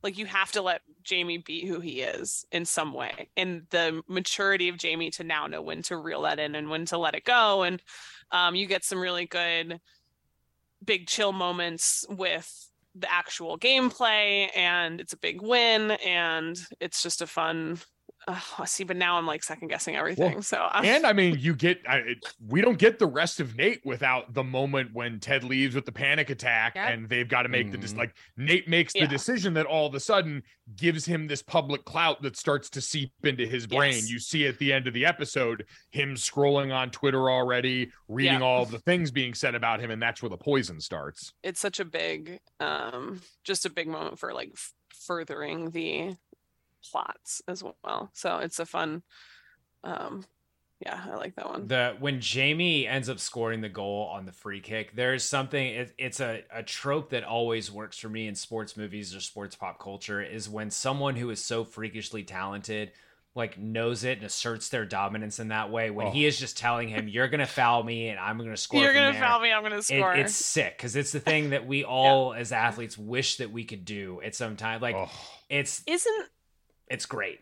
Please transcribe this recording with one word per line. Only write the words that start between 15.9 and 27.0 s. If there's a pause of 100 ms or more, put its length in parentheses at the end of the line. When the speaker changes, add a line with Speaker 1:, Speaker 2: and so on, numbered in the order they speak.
Speaker 1:
and (220)
it's
just
a
fun, (500)
uh, (260)
see,
but
now
I'm,
like,
second
guessing
everything.
Speaker 2:
Well,
Speaker 1:
So
I'm
Speaker 2:
and
I
mean,
you
get,
I,
it, (220)
we
don't
get
the
rest
of
Nate
without
the
moment
when
Ted
leaves
with
the
panic
attack,
Speaker 3:
Yep.
Speaker 2:
and